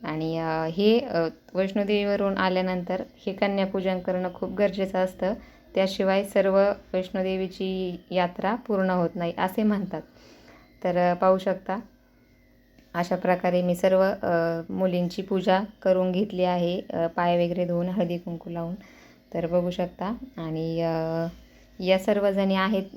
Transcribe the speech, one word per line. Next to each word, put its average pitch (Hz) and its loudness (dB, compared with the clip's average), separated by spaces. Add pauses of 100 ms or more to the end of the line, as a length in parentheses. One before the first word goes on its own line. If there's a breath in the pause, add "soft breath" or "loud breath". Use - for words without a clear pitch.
आणि, 160 -4
अ, 160 -2
हे, 208 4
अ, 170 0 (260)
वैष्णोदेवीवरून 202 0
आल्यानंतर 185 0 (240)
हे 196 -2
कन्यापूजन 190 0
करणं 180 -4
खूप 190 -6
गरजेचं 190 0
असतं, 185 -2 (400 loud breath)
त्याशिवाय 190 2
सर्व 196 4 (360)
वैष्णोदेवीची 185 -2 (100)
यात्रा 180 0
पूर्ण 196 0
होत 175 2
नाही 170 -4
असे 185 0
म्हणतात. 202 0 (840 loud breath)
तर, 180 2
अ, 175 2
पाहू 190 4
शकता 190 -4 (1160)
अशा 175 0
प्रकारे 180 2
मी 180 2
सर्व, 185 4 (200)
अ, 165 0 (100)
मुलींची 185 -2
पूजा 185 2 (220)
करून 185 4
घेतली 180 0
आहे, 180 0 (120)
अ, 165 0
पाय 175 2
वगैरे 175 0
धुवून, 175 -2
हळदी 175 -2
कुंकू 175 -10
लावून. 170 -6 (600 loud breath)
तर 170 -2
बघू 175 0
शकता 180 -6 (200)
आणि, 165 -4
अ, 165 -2 (540 loud breath)
या 185 4
सर्व 202 2
जणी 196 2
आहेत 190 2 (140)